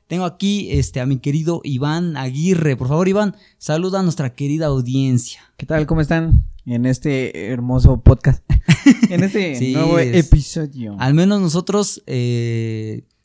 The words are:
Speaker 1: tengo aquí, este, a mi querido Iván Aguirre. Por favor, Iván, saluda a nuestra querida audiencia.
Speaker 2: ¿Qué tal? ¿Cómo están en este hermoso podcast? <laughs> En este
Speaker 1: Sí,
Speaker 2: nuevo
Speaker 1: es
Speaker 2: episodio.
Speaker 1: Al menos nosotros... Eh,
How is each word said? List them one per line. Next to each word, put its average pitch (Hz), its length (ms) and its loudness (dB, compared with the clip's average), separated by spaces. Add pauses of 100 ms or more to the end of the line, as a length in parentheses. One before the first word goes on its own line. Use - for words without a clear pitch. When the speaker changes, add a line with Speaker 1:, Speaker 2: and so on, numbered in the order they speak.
Speaker 1:
tengo 180 180 -4
aquí, 196 460 -4
este, 139 300 -2
a 127 40 -4
mi 135 140 0
querido 156 440 -2
Iván 151 540 -4
Aguirre. 147 580 0
Por 113 120 -4
favor, 165 200 0
Iván, 202 280 0 (220)
saluda 180 420 -4
a 185 40 -2
nuestra 147 320 -2
querida 151 320 -2
audiencia. 131 720 0 (160)
Speaker 2:
¿Qué - 80 -10
tal? 156 220 0
¿Cómo 160 140 0
están 165 420 2 (220)
en 120 200 -2
este 127 680 -4
hermoso 123 500 2
podcast? - 480 4
<laughs> 190 600 4
En 180 140 0
este 190 320 -2
Speaker 1:
Sí, 131 180 -2
Speaker 2:
nuevo 165 260 2
Speaker 1:
es 147 280 2
Speaker 2:
episodio. 139 720 0
Speaker 1:
Al 131 140 0
menos 196 280 2
nosotros... 185 680 -2
Eh, 117 1000 -4 (200)